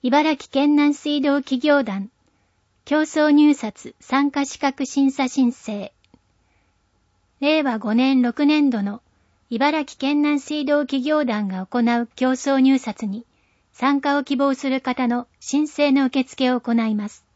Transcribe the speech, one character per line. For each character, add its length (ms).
茨 300
城 160
県 240
南 240
水 260
道 200
企 180
業 240
団、 260
競 180
争 280
入 240
札 460
参 320
加 120
資 140
格 300
審 240
査 160
申 240
請。 420
令 220
和 160
五 160
年 280
六 240
年 240
度 140
の 180
茨 320
城 160
県 240
南 180
水 240
道 220
企 180
業 220
団 240
が 160
行 140
う 360
競 140
争 300
入 180
札 280
に 200
参 260
加 180
を 60
希 140
望 180
す 140
る 100
方 300
の 180
申 260
請 240
の 140
受 180
付 280
を 100
行 100
い 240
ま 140
す。 160